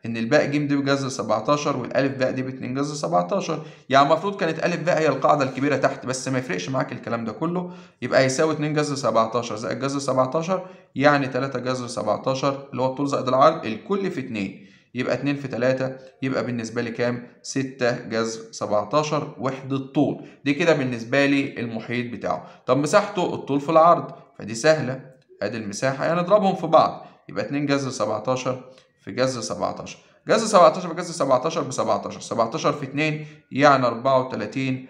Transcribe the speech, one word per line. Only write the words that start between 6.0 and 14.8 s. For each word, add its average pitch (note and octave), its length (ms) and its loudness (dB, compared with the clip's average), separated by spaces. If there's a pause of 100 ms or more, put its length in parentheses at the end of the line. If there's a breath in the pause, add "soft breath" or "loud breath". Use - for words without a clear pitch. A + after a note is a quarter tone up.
بس B2+ 220 -4
ما C3 120 0
يفرقش F#2+ 300 -6
معاك C3+ 220 -2
الكلام A#2 340 -6
ده A2 60 -6
كله، F3 400 -4 (300 loud breath)
يبقى B2 220 4
هيساوي D#3 300 2
اتنين D3+ 200 -2
جذر D3 220 0
سبعتاشر A2+ 600 0
زائد A#2+ 240 -4
جذر C#3 200 -2
سبعتاشر D#3+ 680 0 (280 loud breath)
يعني C#3 320 4
تلاتة C3 320 -4
جذر B2 280 -4
سبعتاشر C3 840 -2
اللي B2 100 -4
هو C3 40 2
الطول C#3 220 -2
زائد B2+ 200 -2
العرض C#3+ 380 4
الكلي F#3 440 -4
في C3+ 100 -6
اتنين، A2+ 480 -6 (280 loud breath)